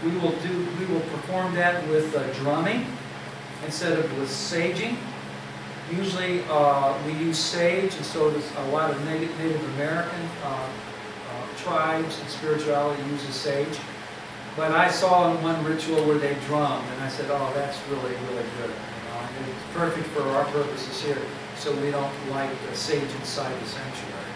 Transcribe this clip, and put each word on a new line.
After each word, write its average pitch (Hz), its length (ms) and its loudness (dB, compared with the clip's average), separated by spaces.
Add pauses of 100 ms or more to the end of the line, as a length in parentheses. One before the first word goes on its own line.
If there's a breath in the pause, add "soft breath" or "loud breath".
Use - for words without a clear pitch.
We 170 140 4
will 165 140 2 (100)
do, 180 240 0 (120)
we 185 80 -2
will 160 140 0
perform 180 540 -2
that 175 340 2
with, 156 260 4
uh, 139 80 2 (120)
drumming 151 520 2 (760)
instead 160 340 0
of 139 200 0
with 135 100 0
saging. 180 680 0 (920)
Usually, 180 600 0
uh, 143 440 6 (120)
we 151 60 -2
use 160 260 2
sage, 180 560 2
and 151 100 -6
so 156 260 4
does 147 140 0 (120)
a 143 100 -2
lot 151 240 2
of 143 140 -2
Native, 160 340 -2
Native 156 260 0 (100)
American, 170 540 -2 (160)
uh, - 40 -2
uh, 131 200 -4 (920)
tribes 160 600 0
and - 80 -8
spirituality 147 840 2
uses 139 240 -4
sage. 143 440 0 (800)
But 156 160 2
I 180 180 6
saw 180 400 8
in 165 120 2
one 160 220 2
ritual 156 400 4
where 151 140 6
they 143 180 2 (100)
drummed, 143 460 2
and 131 120 -6
I 131 40 -2
said, - 220 -2
"Oh, 139 240 2
that's 139 240 -2 (100)
really, 127 260 -2 (140)
really - 160 -2 (140)
good. 117 100 -2
You - 400 -8
know, 117 120 -6 (180)
and 135 100 -6
it's - 240 -8
perfect 170 360 0
for 147 140 0
our 135 240 4
purposes - 540 -2
here, 143 220 -2 (340)
so 151 200 -2
we 139 140 0
don't 139 220 0 (180)
light 135 200 -2 (180)
the - 80 -4
sage 147 320 2 (120)
inside 131 420 -2
the 110 40 -6
sanctuary." - 680 -8